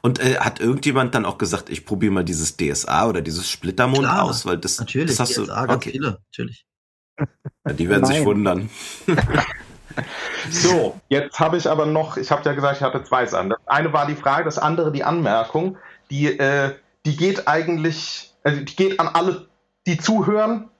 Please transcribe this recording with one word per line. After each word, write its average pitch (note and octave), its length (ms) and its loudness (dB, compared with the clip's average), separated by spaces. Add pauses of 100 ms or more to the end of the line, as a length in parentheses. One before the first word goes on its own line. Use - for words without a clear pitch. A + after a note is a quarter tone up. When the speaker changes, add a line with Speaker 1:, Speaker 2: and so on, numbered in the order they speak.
Speaker 1:
Und, B2 160 2
äh, B2+ 200 2
hat - 220 -2
irgendjemand C3 540 0
dann A2+ 100 2
auch F#2 140 -4
gesagt, F#2 300 -4
„Ich - 160 -8
probiere G2+ 280 0
mal F#2 120 2
dieses D#2+ 320 -4
D D#2+ 140 -2
S - 160 -4
A F2 200 2
oder F2+ 140 -2
dieses E2 300 -6
Splittermond B2+ 500 0
Speaker 2:
Klar, D3+ 220 2
Speaker 1:
aus“, A#2 240 -2
weil F2 120 0
das, - 200 -4
Speaker 2:
natürlich, C#3 320 -2
Speaker 1:
das B2 100 0
hast A#2+ 160 0
du, G#2 80 -2
Speaker 2:
D - 60 -8
S G2 60 -6
A, B2+ 100 -2
ganz A#2+ 100 2
Speaker 1:
okay. - 140 -6
Speaker 2:
viele, C3 300 -6 (100)
natürlich. - 340 -10 (1000)
Speaker 1:
Ja, D#2 80 -4
die E2 140 -2
werden G2+ 180 4
sich C#3 100 4
Speaker 3:
Nein. D#3 100 2
Speaker 1:
wundern. G2+ 440 2 (360)
<laughs> F#3+ 40 2 (1400)
Speaker 4:
So, E3+ 480 2 (100)
jetzt - 320 0
habe D#3+ 160 4
ich E3+ 120 0
aber D#3 160 2
noch, D#3 320 0
ich - 140 -4
habe D3 140 2
ja C#3+ 100 2
gesagt, C#3 220 0
ich C#3 60 -4
hatte C3 200 -2
zwei B2 240 0
Sachen. F#2 240 -2
Das A2+ 160 0
eine D3+ 260 2
war D3 140 2
die D3 80 -4
Frage, C#3+ 300 0
das D3+ 120 -2
andere D#3 360 0
die C#3 100 -2
Anmerkung, D#3 760 0 (340)
die, C#3+ 160 0
äh, C#3 480 2 (300)
die D3 120 0
geht F#3 320 0
eigentlich, D#3+ 840 -2 (120)
also C#3+ 160 2
die C#3+ 160 -10
geht F#3+ 240 2
an E3 80 2
alle, F3 400 0 (380)
die E3+ 120 0
zuhören G#3+ 800 0